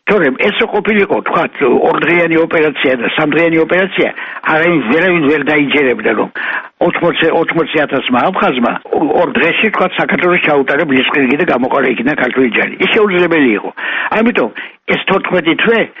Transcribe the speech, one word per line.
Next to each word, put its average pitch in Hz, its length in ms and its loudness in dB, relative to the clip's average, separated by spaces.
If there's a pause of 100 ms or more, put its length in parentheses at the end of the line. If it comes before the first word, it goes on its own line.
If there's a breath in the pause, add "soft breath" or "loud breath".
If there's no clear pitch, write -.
თორემ 190 300 0
ეს 202 200 -2
რო 226 120 0
ყოფილიყო, 202 500 0
თქვათ, 165 340 -2 (300)
ორდღიანი 165 560 2
ოპერაცია 156 560 0
და 117 160 -4
სამდღიანი 156 480 2
ოპერაცია, 175 500 0 (380 loud breath)
არავინ, 160 400 2
ვერავინ 170 400 2
ვერ 147 160 2
დაიჯერებდა, 131 680 0
რომ 107 180 -2 (480 loud breath)
ოთხმოცი, 165 580 0
ოთხმოცი 160 440 -2
ათასმა 135 420 -2
აფხაზმა 156 500 0 (400)
ორ 170 240 2
დღეში, 165 340 0
თქვათ, 185 220 -2
საქართველოს 175 500 0
ჩაუტარა 147 440 0
ბლიცკრიგი 131 500 0
და 170 100 0
გამოყარა 131 440 0
იქიდან 127 260 -2
ქართული 123 340 0
ჯარი. - 300 -2
ის 190 120 0
შეუძლებელი 180 600 2
იყო. 95 180 -2 (400 loud breath)
ამიტომ 208 400 0 (360 loud breath)
ეს 98 180 -2
თოთხმეტი 175 560 0
თვე 220 200 2 (220 loud breath)